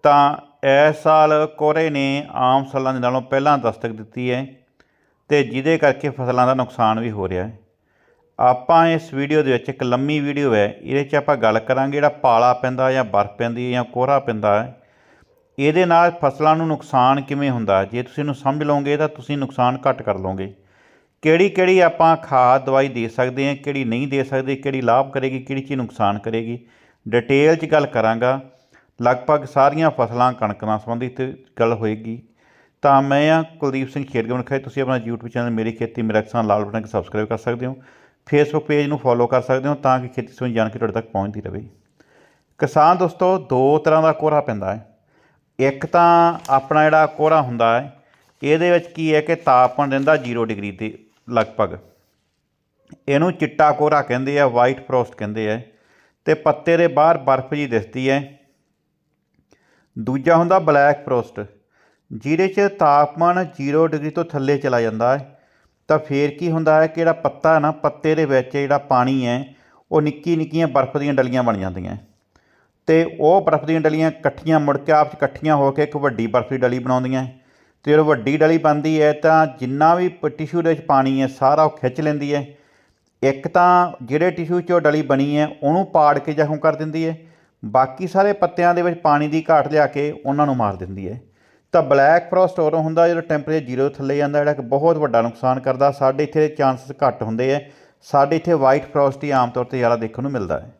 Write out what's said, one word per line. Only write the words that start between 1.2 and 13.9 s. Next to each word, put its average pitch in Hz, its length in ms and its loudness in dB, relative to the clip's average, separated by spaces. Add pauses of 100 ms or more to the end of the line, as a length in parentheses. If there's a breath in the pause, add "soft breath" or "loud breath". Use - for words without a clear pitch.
ਕੋਹਰੇ 151 320 0
ਨੇ 139 400 -4
ਆਮ 127 340 0
ਸਾਲਾਂ 131 300 -4
ਦੇ 127 60 -6
ਨਾਲੋਂ 127 220 0
ਪਹਿਲਾਂ 139 360 0
ਦਸਤਕ 117 320 -4
ਦਿੱਤੀ 113 400 -8
ਹੈ 127 160 -4 (840)
ਤੇ 147 120 4
ਜਿਹਦੇ 135 360 0
ਕਰਕੇ 156 320 0
ਫਸਲਾਂ 123 360 0
ਦਾ 131 80 2
ਨੁਕਸਾਨ 117 460 -2
ਵੀ 113 100 -6
ਹੋ 101 180 -6
ਰਿਹਾ 92 160 -4
ਹੈ। 110 140 -14 (800)
ਆਪਾਂ 165 500 2
ਇਸ 160 260 -4
ਵੀਡੀਓ 143 280 0
ਦੇ 135 100 0
ਵਿੱਚ, 120 160 -2
ਇੱਕ 135 140 -8
ਲੰਮੀ 135 380 -2
ਵੀਡੀਓ 143 340 0
ਹੈ, 101 120 4 (160)
ਇਹਦੇ 139 220 -2
'ਚ 139 100 -6
ਆਪਾਂ 147 220 0
ਗੱਲ 110 220 2
ਕਰਾਂਗੇ 135 340 -2
ਜਿਹੜਾ 147 160 2
ਪਾਲਾ 123 460 2
ਪੈਂਦਾ 127 380 -2
ਜਾਂ 131 120 0
ਬਰਫ਼ 101 340 -2
ਪੈਂਦੀ 120 280 -4
ਹੈ 123 40 -4
ਜਾਂ 123 140 -2
ਕੋਹਰਾ 131 360 0